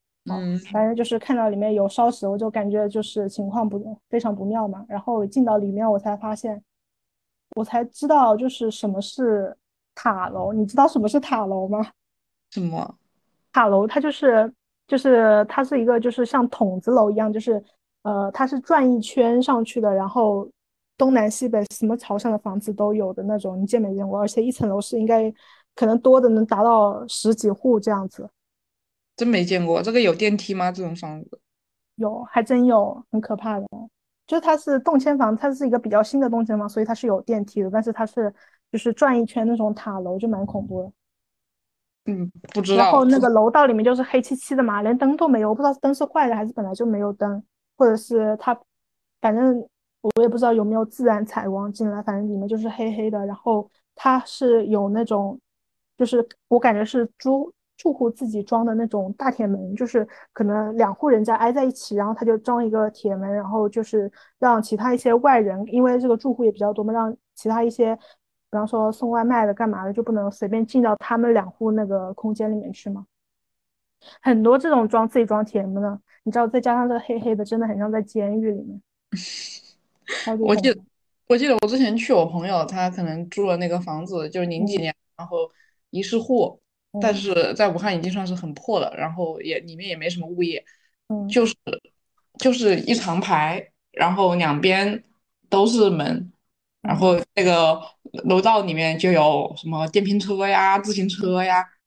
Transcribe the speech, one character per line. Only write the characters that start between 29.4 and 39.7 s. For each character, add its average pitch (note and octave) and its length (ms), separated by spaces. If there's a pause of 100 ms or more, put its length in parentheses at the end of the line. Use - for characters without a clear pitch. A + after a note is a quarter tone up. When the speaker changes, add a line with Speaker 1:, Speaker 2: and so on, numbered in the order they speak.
Speaker 1:
见 F3+ 220
过， E3+ 160
这 G#3+ 100
个 A#3+ 80
有 F#3+ 140
电 G#3 240
梯 G3+ 160
吗？ F3+ 180
这 F3+ 100
种 E3+ 140
房 D#3 280
子？ - 180 (540)
Speaker 2:
有， A3 280
还 A#3 180
真 B3 240
有， A3+ 460
很 A3 80
可 G#3+ 160
怕 G#3 240
的。 G3+ 80 (580)
就 D#4+ 140
它 D#4+ 160
是 C#4+ 240
动 D4 180
迁 C#4 200
房， A3 180
它 C#4 180
是 C4+ 140
一 - 20
个 A#3 80
比 A#3 120
较 G#3 120
新 C#4 200
的 B3+ 80
动 A#3 160
迁 A3 120
房， G#3 120
所 G#3+ 120
以 A3 40
它 A3+ 80
是 A3+ 120
有 G3 180
电 G#3+ 200
梯 G3+ 180
的， F#3+ 80
但 A3 140
是 A3+ 80
它 A3 140
是 G#3+ 280 (380)
就 A3+ 60
是 A#3 160
转 B3+ 260
一 A#3 60
圈 A3+ 200
那 A#3 120
种 G#3+ 180